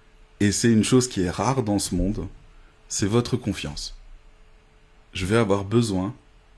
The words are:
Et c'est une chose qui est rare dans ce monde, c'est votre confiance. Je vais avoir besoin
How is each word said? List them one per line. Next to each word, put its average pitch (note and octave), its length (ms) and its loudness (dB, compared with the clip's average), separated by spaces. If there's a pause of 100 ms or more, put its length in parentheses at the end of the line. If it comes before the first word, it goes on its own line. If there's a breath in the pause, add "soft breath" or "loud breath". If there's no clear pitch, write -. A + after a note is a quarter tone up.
(400 soft breath)
Et G2+ 120 4
c'est A#2 200 2
une A2 120 6
chose B2+ 240 4
qui - 140 -4
est F2 80 0
rare A#2+ 320 0
dans G2+ 160 0
ce - 160 -4
monde, F#2 340 -2 (600 soft breath)
c'est - 180 -4
votre A#2+ 320 0
confiance. - 580 -8 (1160)
Je F2+ 140 -6
vais G#2+ 100 2
avoir G2+ 260 2
besoin G#2 520 0 (420)